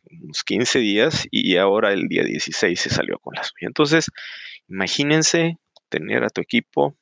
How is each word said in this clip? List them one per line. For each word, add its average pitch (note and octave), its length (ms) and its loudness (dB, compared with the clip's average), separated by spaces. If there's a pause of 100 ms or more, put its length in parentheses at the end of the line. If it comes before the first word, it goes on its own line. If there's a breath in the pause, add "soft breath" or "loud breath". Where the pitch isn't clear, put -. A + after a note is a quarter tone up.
(100)
unos D2+ 320 -12
quince A#2+ 380 0
días G#2+ 500 2
y F#2 260 2
ahora G2 360 4
el F#2+ 160 0
día E2+ 160 0
dieciséis - 560 -2
se C#2+ 100 -4
salió - 300 -2
con - 160 -12
la - 80 -8
suya. - 240 -10
Entonces, D#3 420 2 (580 loud breath)
imagínense D#3 920 2 (300)
tener A2 360 -2
a A2 40 -2
tu - 120 -4
equipo - 600 0